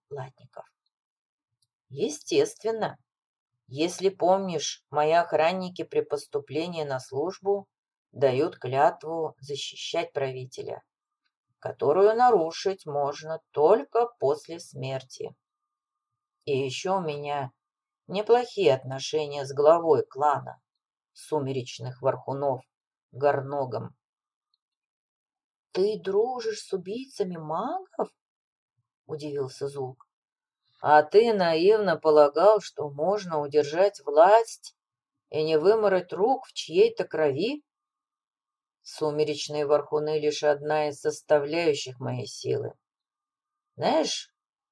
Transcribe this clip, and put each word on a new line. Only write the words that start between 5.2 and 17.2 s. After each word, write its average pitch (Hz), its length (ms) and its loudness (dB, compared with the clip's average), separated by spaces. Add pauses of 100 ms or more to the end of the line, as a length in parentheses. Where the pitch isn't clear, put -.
при 151 160 -2
поступлении 151 840 -6
на 135 160 -6
службу 190 680 -4 (440)
дают 131 460 0
клятву 156 840 -2
защищать - 720 -10
правителя, - 720 -8 (760)
которую 196 580 2
нарушить 196 720 2
можно 147 540 -6 (100)
только 233 560 4 (120)
после 151 400 -4
смерти. 135 760 -10 (1120)
И 139 120 -2
ещё 139 400 -4
у 190 40 -2
меня 147 520 -6 (540)